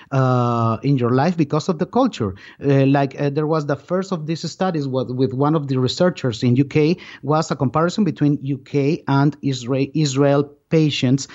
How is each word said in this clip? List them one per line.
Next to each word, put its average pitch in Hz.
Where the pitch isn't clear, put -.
uh, 120
in 139
your 120
life 143
because 156
of 170
the 180
culture. 170
Uh, 139
like, 139
uh, 147
there 151
was 156
the 143
first 185
of 156
these 160
studies 165
with, 127
with 127
one 143
of 147
the 135
researchers 127
in 120
U 139
K 151
was 156
a 160
comparison 156
between 147
U 139
K 143
and 139
Isra-, 131
Israel 143
patients 139